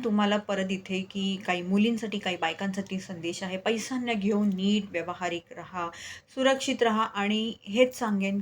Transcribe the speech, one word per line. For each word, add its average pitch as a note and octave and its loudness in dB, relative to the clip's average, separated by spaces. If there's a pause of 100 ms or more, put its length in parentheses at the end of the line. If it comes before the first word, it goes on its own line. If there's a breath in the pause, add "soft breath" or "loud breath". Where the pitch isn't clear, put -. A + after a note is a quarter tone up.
तुम्हाला G#3 4
परत G3 -2
इथे F#3 -4
की G3 -2
काही F3+ 0
मुलींसाठी, G#3 2
काही F3+ -4
बायकांसाठी F#3+ -4
संदेश F3 -8
आहे, F#3 -4
पैशांना A#3 -2
घेऊन G#3 2
नीट G3+ 2
व्यावहारिक E3+ -4 (120)
राहा, F3 -6 (460 loud breath)
सुरक्षित C4 4
राहा. A3 4
आणि G#3+ 0
हेच B3 4
सांगेन G3 0